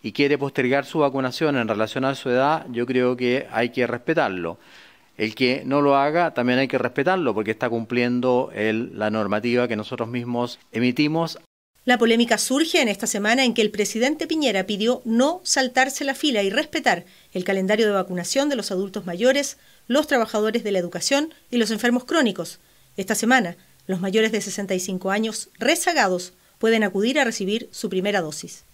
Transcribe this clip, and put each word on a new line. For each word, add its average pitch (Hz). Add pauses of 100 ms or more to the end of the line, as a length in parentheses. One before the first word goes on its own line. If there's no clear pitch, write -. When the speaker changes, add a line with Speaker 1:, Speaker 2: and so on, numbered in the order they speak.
Speaker 1:
y 110
quiere 143
postergar 135
su 160
vacunación 135
en 117
relación 110
a 135
su 131
edad, 135
yo 120
creo 127
que 127
hay 117
que 120
respetarlo. 110 (600)
El 110
que 127
no 143
lo 143
haga, 151
también 123
hay 135
que 131
respetarlo, 139
porque 107
está 120
cumpliendo 123
él 110
la 107
normativa 110
que 113
nosotros 113
mismos 120 (140)
emitimos. 151 (460)
Speaker 2:
La 247
polémica 233
surge 320
en 240
esta 190
semana 208
en 233
que 233
el 214
presidente 233
Piñera 254
pidió 214
no 262
saltarse 262
la 269
fila 254
y 196
respetar 233 (300)
el 180
calendario 196
de 208
vacunación 190
de 277
los 208
adultos 190
mayores, 247 (280)
los 294
trabajadores 220
de 208
la 190
educación 220 (160)
y 247
los 220
enfermos 240
crónicos. 220 (380)
Esta 196
semana, 220 (300)
los 185
mayores 202
de 214
sesenta 196
y 185
cinco 185
años 220
rezagados 254 (260)
pueden 226
acudir 202
a 277
recibir 220
su -
primera 196
dosis. 156